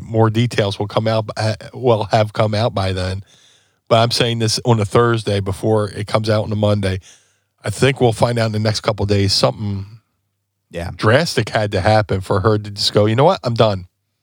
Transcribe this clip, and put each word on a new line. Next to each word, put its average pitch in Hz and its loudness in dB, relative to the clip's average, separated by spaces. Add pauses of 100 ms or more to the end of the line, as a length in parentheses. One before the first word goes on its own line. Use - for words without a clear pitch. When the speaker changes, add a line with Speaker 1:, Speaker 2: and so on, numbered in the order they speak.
Speaker 1:
more 113 2
details 110 0
will 104 -4
come 110 -2
out, 110 0 (100)
uh, 110 -2 (180)
will 117 2
have 107 0
come 107 -2
out 110 -2
by 95 -2
then. 92 -4 (640)
But 113 4
I'm 117 2
saying 117 -2
this 110 0
on 117 4
a 104 0
Thursday 113 2
before 104 -2
it 101 -8
comes 110 -2
out 107 2
on - -6
a 104 -2
Monday. 104 0 (640)
I - -6
think 131 0
we'll 123 4
find 120 0
out 113 2
in 110 -2
the 107 -2
next 107 -2
couple 104 -2
of 101 -2
days 101 2
something 104 -4 (680)
Speaker 2:
Yeah. 85 -8
Speaker 1:
drastic 123 2
had 107 0
to 98 -2
happen 104 2
for 101 0
her 107 2
to 104 -10
just - -4
go, 104 4
"You 110 2
know 131 4
what? - 4
I'm 127 -2
done. 104 2 (360)